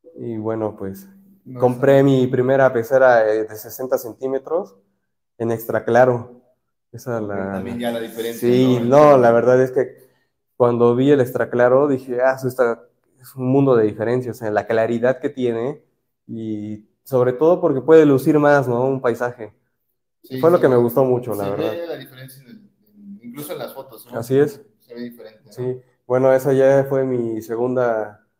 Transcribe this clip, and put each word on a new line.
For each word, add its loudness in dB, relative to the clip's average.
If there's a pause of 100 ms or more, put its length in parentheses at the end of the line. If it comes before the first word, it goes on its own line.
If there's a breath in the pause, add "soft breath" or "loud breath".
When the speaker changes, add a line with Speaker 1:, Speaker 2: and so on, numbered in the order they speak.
(160)
Speaker 1:
Y -10
bueno, -6
pues, -12 (380)
Speaker 2:
No -18
es -8
Speaker 1:
compré 2
Speaker 2:
algo. 4
Speaker 1:
mi 2
primera 2
pecera, 4
eh, -2
de -14
sesenta -8
centímetros -8 (640)
en -4
extra -6
claro. 0 (500)
Esa -10
Speaker 2:
Ok, -8
Speaker 1:
la, -8
Speaker 2:
también -10
ya -6
la -6
diferencia, -6
Speaker 1:
sí, 2
Speaker 2:
¿no? 6
Speaker 1:
no, 6
la 4
verdad 4
es -2
que -4 (500 soft breath)
cuando 2
vi 2
el 4
extra -2
claro 2
dije, -4
"Ah, 0
eso -6
está... -2 (380)
es -20
un -6
mundo 4
de 4
diferencia", -4
o -12
sea, -8
la -2
claridad -2
que -6
tiene -6 (440)
y -12 (180)
sobre 0
todo 2
porque -2
puede 8
lucir 2
más, 4
¿no? -2
Un -4
paisaje. -6 (720)
Speaker 2:
Sí, -12
Speaker 1:
Fue 4
lo 4
Speaker 2:
sí, 2
Speaker 1:
que 4
me 4
Speaker 2:
sí. 4
Speaker 1:
gustó 0
mucho, -2
la -6
Speaker 2:
Se -4
Speaker 1:
verdad. -4
Speaker 2:
ve -10
la -10
diferencia -20
en -20
el, -20 (320)
en, -20
incluso -14
en -10
las -14
fotos, -20
¿no? -12
Speaker 1:
Así -2
es. 0 (200)
Speaker 2:
Se -20
ve -14
diferente, -18
¿no? -20
Speaker 1:
Sí. -10 (260 soft breath)
Bueno, 2
esa 0
ya 4
fue -2
mi -6
segunda -4 (140)